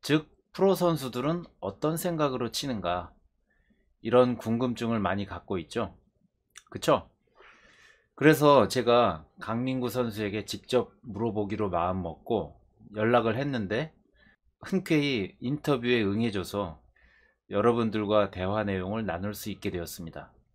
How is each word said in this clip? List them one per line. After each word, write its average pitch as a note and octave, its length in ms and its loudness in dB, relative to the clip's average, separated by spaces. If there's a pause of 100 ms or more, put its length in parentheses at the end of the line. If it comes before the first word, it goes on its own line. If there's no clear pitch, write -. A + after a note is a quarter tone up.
즉 D3+ 260 0 (240)
프로 F#3+ 220 4
선수들은 D#3 680 0 (160)
어떤 D3 360 -4
생각으로 D3 540 -2
치는가, F2+ 640 -4 (880)
이런 B2 360 4
궁금증을 A#2 640 -2
많이 G2 260 -2
갖고 - 320 -6
있죠. F#2+ 360 -6 (760)
그쵸? - 400 0 (1040)
그래서 C#3+ 540 6
제가 A2+ 580 2 (140)
강민구 B2 500 -4
선수에게 G#2+ 540 -4
직접 - 480 -2 (100)
물어보기로 G#2 680 -4
마음먹고 F2 880 -2 (380)
연락을 A2+ 400 2
했는데 B2+ 560 -4 (680)
흔쾌히 C#3+ 760 0
인터뷰에 B2 600 0
응해줘서 G2+ 800 -2 (680)
여러분들과 G#2+ 800 2
대화 G2 340 -2
내용을 G2 420 -4
나눌 F#2 280 -4
수 - 160 -10
있게 F#2+ 200 -6
되었습니다. E2 640 -10 (220)